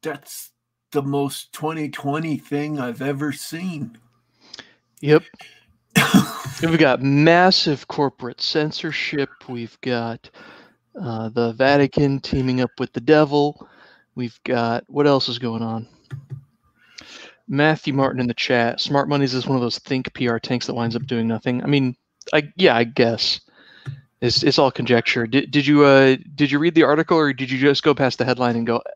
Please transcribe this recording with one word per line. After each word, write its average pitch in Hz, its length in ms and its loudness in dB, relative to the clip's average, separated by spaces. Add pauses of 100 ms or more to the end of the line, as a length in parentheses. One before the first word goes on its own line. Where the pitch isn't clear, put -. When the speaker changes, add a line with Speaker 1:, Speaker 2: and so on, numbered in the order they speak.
Speaker 1:
"That's - 500 -14 (400)
the 147 100 0
most 139 500 -4
twenty 156 380 -6
twenty 147 480 -4
thing 147 420 -6
I've 123 220 -6
ever 139 320 -4
seen." 156 640 -10 (1040)
Speaker 2:
Yep. 151 220 4 (720)
Speaker 1:
<laughs> - 640 0
Speaker 2:
We've 165 160 2
got 131 240 4
massive 156 880 4
corporate 131 540 -6
censorship. 151 880 -4 (200)
We've 120 320 -12
got, 117 480 -6 (720)
uh, 113 300 -6
the 117 240 -2
Vatican 139 680 2
teaming 127 420 -2
up 120 180 -4
with 123 140 -6
the 120 80 -6
devil. 147 680 2 (480)
We've 120 280 -10
got, 120 440 -2
what 143 180 -2
else 139 240 2
is 120 80 -8
going 113 240 -6
on? 113 260 -8 (1600)
Matthew 147 460 0
Martin 135 260 0
in 123 80 0
the 120 60 -4
chat. 120 480 0
"Smart 139 260 0
Money's 139 280 0
is 127 100 -4
one 135 100 0
of 127 60 0
those 117 160 -4
think - 380 -6
P 123 120 -2
R 113 120 0
tanks 123 260 -4
that 127 80 -6
winds 117 220 -2
up 117 100 -4
doing 113 220 -2
nothing." 123 360 -2
I - 40 -4
mean, 139 280 0 (380)
I, 151 220 0
yeah, 170 200 4
I 117 80 4
guess. 117 560 0 (800)
It's, 120 220 0
it's 139 160 2
all 139 140 4
conjecture. 117 560 0
Did, 131 240 -2
did 139 160 0
you, 147 160 6
uh, 135 340 6 (160)
did 143 160 0
you 143 80 0
read 160 160 0
the 160 80 4
article, 156 340 2
or 151 160 2
did 131 200 -6
you 131 80 -4
just 139 240 2
go 151 100 4
past 131 240 0
the 120 80 -2
headline 120 300 0
and 117 100 -2
go 117 160 0 (140)